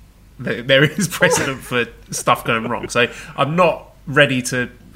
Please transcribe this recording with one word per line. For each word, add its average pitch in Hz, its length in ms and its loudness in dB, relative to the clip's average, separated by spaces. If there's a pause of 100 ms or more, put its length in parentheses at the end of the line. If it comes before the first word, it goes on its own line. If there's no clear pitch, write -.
(440)
th-, 117 220 -6
there 135 180 4
is - 240 0
precedent 147 540 0
for 120 240 -2 (260)
stuff - 340 0
going 113 220 0
wrong. 113 220 -6
So 120 180 2 (280)
I'm 147 200 0
not 175 340 2 (160)
ready 135 380 2
to, 123 260 -4 (260)